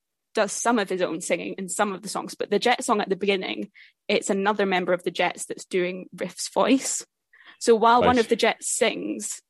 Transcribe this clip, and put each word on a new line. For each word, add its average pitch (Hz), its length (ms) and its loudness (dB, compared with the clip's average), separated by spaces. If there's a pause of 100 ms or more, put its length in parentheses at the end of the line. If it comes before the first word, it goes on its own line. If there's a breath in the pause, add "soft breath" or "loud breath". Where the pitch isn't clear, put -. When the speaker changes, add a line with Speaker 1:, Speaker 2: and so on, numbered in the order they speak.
(340)
Speaker 1:
does 220 180 0
some 233 260 0
of 196 100 -2
his 185 140 -2
own 165 180 -2
singing 180 380 -4
in 190 100 -8
some 208 240 -2
of 180 100 -10
the 190 60 -12
songs, - 260 -6
but - 160 -6
the 202 80 2
Jet 247 260 2
song 208 160 0
at 196 100 -2
the 185 60 -2
beginning, 196 540 -2 (380 soft breath)
it's - 220 0
another 202 340 0
member 185 300 0
of 175 80 -2
the 180 80 -4
Jets 175 340 -2
that's - 220 -10
doing 180 500 -4
Riff's - 320 -8
voice. - 560 0 (540 soft breath)
So 233 160 4
while 233 260 6
one 247 160 6
Speaker 2:
Right. 240 40 6
Speaker 1:
of 220 80 0
the 226 80 2
Jets - 340 0
sings, - 800 -4